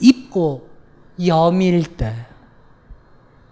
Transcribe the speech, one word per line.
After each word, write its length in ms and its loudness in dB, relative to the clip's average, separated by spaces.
입고 680 0
여밀 560 2
때, 180 -6